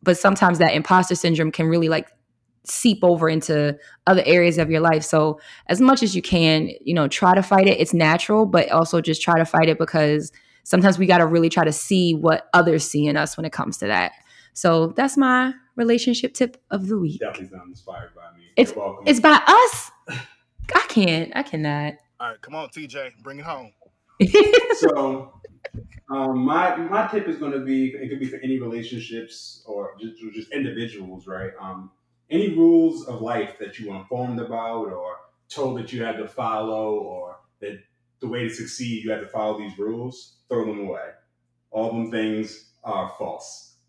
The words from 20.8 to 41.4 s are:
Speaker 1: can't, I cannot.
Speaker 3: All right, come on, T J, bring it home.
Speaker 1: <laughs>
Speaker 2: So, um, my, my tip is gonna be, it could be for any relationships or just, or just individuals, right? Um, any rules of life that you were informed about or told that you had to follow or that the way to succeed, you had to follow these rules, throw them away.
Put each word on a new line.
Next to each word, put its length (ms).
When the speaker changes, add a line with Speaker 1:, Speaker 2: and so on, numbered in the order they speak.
Speaker 1:
can't, 480
I 60
cannot. 520
Speaker 3:
All 120
right, 100
come 140
on, 160
T 160
J, 240
bring 180
it 40
home. 280
Speaker 1:
<laughs> 20
Speaker 2:
So, 640
um, 280
my, 380
my 320
tip 200
is 80
gonna 240
be, 280
it 200
could 120
be 60
for 100
any 220
relationships 1080
or 340
just, 240
or 60
just 220
individuals, 720
right? 240
Um, 300
any 240
rules 520
of 140
life 400
that 180
you 120
were 60
informed 440
about 460
or 300
told 300
that 140
you 100
had 140
to 100
follow 680
or 420
that 180
the 60
way 180
to 60
succeed, 540
you 60
had 100
to 60
follow 320
these 200
rules, 600
throw 160
them 160
away. 300